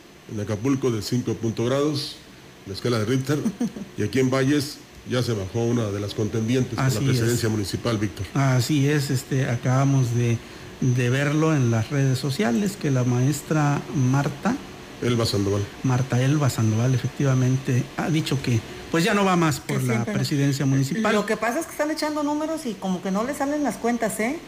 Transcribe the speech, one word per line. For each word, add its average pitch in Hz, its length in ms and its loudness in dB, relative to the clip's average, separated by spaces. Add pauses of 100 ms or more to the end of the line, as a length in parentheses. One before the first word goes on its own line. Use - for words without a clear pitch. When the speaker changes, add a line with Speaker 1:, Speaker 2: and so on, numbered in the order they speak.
(320)
Speaker 1:
En 110 80 -6
Acapulco 120 520 0
de 110 100 -2
cinco 120 320 -2
punto 113 320 -2
grados, 139 500 -2 (520)
la 95 60 -10
escala 120 260 -2
de 104 60 0
Richter, 135 340 0 (280)
Speaker 2:
<laughs> - 300 -12
Speaker 1:
y 107 60 -2
aquí 117 160 0
en 131 100 4
Valles 135 480 0 (320)
ya 123 140 0
se 123 100 -2
bajó 101 280 -4
una 117 260 2
de 101 120 -4
las 104 140 -6
contendientes 113 600 0
por 135 80 -2
la - 20 2
Speaker 2:
Así 131 140 2
es. 143 40 0
Speaker 1:
presidencia 117 460 2
municipal, 107 480 -2
Víctor. 101 360 -4
Speaker 2:
Así 139 540 2
es, 147 220 2
este, 131 400 0
acabamos 131 680 2
de, 117 220 2 (440)
de 123 280 2
verlo 147 460 2
en 123 160 4
las 113 180 0
redes 135 300 2
sociales, 202 600 0
que 147 120 0
la 127 120 2
maestra 143 800 2 (140)
Marta 139 600 0 (460)
Speaker 1:
Elba 117 240 0
Sandoval. 101 380 0 (180)
Speaker 2:
Marta 127 400 0
Elba 139 300 2
Sandoval, 113 420 2
efectivamente, 131 880 0 (140)
ha - 140 -2
dicho 151 320 0
que... 117 160 0 (320)
Pues, 170 120 2
ya 214 120 2
no 202 100 4
va 185 100 4
más 160 240 2
por 139 200 -2
Speaker 3:
Que 127 80 0
Speaker 2:
la 117 60 2
Speaker 3:
siempre. 117 200 0
Speaker 2:
presidencia 139 540 2
municipal. 135 440 2
Speaker 3:
Lo 208 140 2
que 220 120 0
pasa 240 220 -2
es 330 60 -4
que - 60 -14
están 302 180 -2
echando 302 320 -2
números 302 460 -2
y 214 60 -4
como 185 280 -2
que 196 80 -4
no 202 140 0
le 277 100 -2
salen 294 300 -2
las 233 140 -2
cuentas, 226 420 -2
¿eh? 262 180 -2 (100)